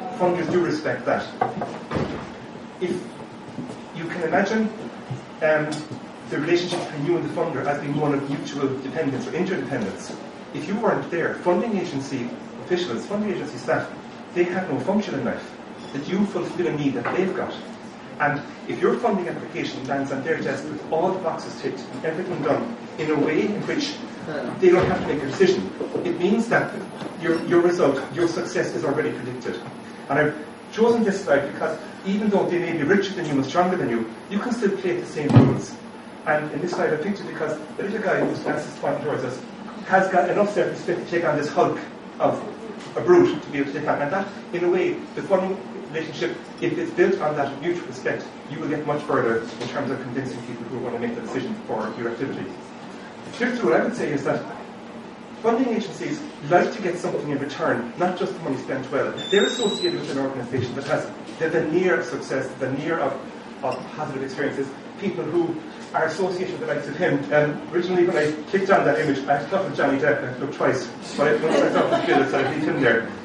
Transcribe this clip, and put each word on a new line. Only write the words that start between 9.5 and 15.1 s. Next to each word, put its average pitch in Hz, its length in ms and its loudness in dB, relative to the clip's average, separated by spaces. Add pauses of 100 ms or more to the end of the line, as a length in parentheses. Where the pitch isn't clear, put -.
if 147 140 -6
you 202 80 0
weren't 196 340 2
there, 160 240 0 (100)
funding 208 320 2
agency 135 540 -2 (340)
officials, 180 440 -2
funding 208 240 -2
agency - 260 -4
staff, - 320 0 (460)
they 175 80 4
have 175 280 -2
no 135 80 0
function 180 360 2